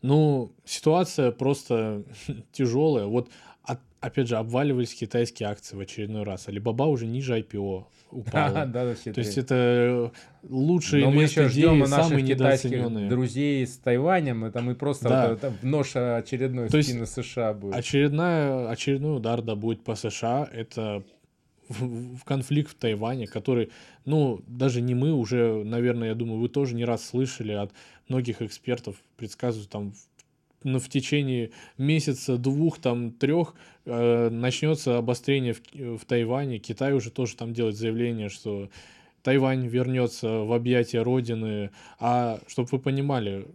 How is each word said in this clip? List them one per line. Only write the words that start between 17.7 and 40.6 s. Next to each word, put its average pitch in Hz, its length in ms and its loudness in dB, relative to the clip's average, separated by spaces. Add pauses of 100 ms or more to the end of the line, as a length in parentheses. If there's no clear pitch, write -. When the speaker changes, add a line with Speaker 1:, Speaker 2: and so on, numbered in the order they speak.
Speaker 1:
очередная, 143 960 0
очередной 139 460 -2
удар, 117 260 -2
да, 110 120 -4
будет 110 300 -4
по 113 100 -4
С 104 160 -6
Ш - 180 -6
А. 139 240 -2
Это 110 500 -6 (680)
в, 107 140 -8
в, 123 360 -8
в - 60 -20
конфликт 143 480 -2
в - 20 -20
Тайване, 113 520 -2
который, 117 440 -2 (340)
ну, 139 420 0
даже 123 360 0
не 123 120 0
мы, 139 200 2
уже, 117 500 2
наверное, 117 440 0
я 110 60 -2
думаю, 113 240 -4
вы 120 120 0
тоже 135 240 0
не 117 100 -2
раз 117 220 0
слышали 123 460 -2
от 101 200 -4 (360)
многих 123 340 -2
экспертов, 113 540 -6 (200)
предсказывают, 110 540 -6
там, 104 220 -8
в, - 40 -20 (680)
ну, 131 140 0
в 123 120 -6
течение 131 640 0 (260)
месяца, 139 580 0
двух, 139 440 0
там, 120 320 -2
трех, 156 420 0 (320)
э, 117 440 4
начнется 123 680 0
обострение 123 560 0
в, 120 420 -10
в - 80 -14
Тайване. 123 540 0
Китай 131 340 -2
уже 117 180 0
тоже 120 240 -4
там 117 200 -8
делает 113 220 0
заявление, 113 520 -2
что 98 400 -8 (540)
Тайвань 131 440 2
вернется 123 640 0 (160)
в 110 80 0
объятия 120 500 2